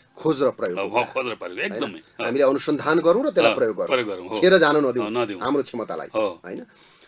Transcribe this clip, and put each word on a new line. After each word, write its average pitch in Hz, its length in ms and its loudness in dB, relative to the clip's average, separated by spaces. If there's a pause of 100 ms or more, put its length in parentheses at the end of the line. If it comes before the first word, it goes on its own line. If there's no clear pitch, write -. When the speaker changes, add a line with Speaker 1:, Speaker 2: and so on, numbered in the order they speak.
(160)
Speaker 1:
खोज 151 260 0
र 127 80 4
प्रयोग 95 280 -4
Speaker 2:
अब 98 120 -4
Speaker 1:
कुरा, 117 120 2
Speaker 2:
खोज 131 240 -4
र 113 80 -4
प्रयोग, 92 240 -12
Speaker 1:
होइन? 196 140 -6
Speaker 2:
एकदमै। 104 260 -6
अँ। - 260 -12
Speaker 1:
हामीले 127 200 2
अनुसन्धान 139 540 2
गरौँ 170 240 4
र 302 80 -2
त्यसलाई 117 220 4
Speaker 2:
अँ, 101 60 -4
Speaker 1:
प्रयोग 110 180 0
गरौँ। 92 120 -2
Speaker 2:
प्रयोग 123 200 0
गरौँ, 92 200 -8
हो। 107 120 -4
Speaker 1:
खेर 180 180 8
जान 151 180 4
नदिउँ 123 300 2
Speaker 2:
अँ, 107 60 -4
नदिउँ। 107 280 -4
Speaker 1:
हाम्रो 135 220 0
क्षमतालाई, 95 520 -8
Speaker 2:
हो। 101 300 -2
Speaker 1:
होइन? 107 220 -12 (420)